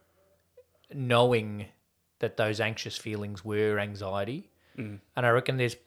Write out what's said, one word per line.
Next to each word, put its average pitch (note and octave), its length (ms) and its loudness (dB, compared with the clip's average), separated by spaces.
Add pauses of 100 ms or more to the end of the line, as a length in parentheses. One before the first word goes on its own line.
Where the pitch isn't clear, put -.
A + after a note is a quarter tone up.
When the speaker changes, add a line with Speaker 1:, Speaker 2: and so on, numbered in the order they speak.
(920)
Speaker 1:
knowing A#2+ 760 2 (540)
that A2+ 160 -2
those G#2+ 240 0
anxious A2 380 -4
feelings G#2 460 -8
were G#2+ 340 2
anxiety. G2+ 720 -4 (260)
Speaker 2:
Mm. G#2 240 -10 (160)
Speaker 1:
And B2 100 0
I A#2 40 6
reckon B2+ 260 2
there's B2 200 0 (100)